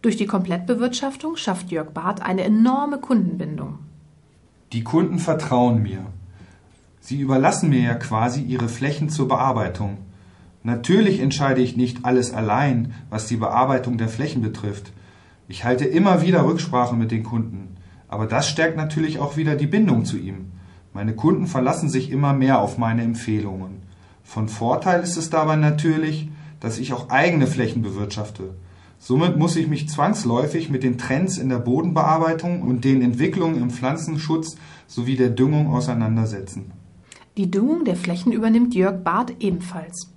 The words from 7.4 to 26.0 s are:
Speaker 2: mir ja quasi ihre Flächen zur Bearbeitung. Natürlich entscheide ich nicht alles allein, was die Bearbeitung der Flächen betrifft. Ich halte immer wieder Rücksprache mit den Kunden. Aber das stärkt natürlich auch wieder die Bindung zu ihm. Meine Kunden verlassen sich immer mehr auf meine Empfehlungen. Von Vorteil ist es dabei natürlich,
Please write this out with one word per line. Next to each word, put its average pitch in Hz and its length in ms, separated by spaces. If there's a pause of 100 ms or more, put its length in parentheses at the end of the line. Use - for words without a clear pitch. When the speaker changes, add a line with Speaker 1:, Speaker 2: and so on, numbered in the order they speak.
Speaker 2:
mir 127 120
ja 117 140
quasi 120 460
ihre 117 280
Flächen 143 400
zur 131 180
Bearbeitung. 107 680 (680)
Natürlich 175 560
entscheide 131 420
ich 117 140
nicht 120 300
alles 123 280
allein, 113 600 (160)
was 107 180
die 117 100
Bearbeitung 123 600
der 113 120
Flächen 127 320
betrifft. - 520 (560)
Ich - 140
halte 127 220
immer 175 360
wieder 170 240
Rücksprache 123 500
mit 113 160
den 110 120
Kunden. 110 540 (320)
Aber 107 160
das 117 220
stärkt 160 300
natürlich 151 420
auch 143 180
wieder 151 180
die 147 120
Bindung 170 380
zu - 120
ihm. 95 340 (420)
Meine 104 200
Kunden 156 340
verlassen 135 420
sich 127 220
immer 139 220
mehr 131 260
auf - 180
meine 117 260
Empfehlungen. 101 800 (420)
Von 107 260
Vorteil 165 520
ist 175 140
es 156 140
dabei 156 260
natürlich, 156 760 (300)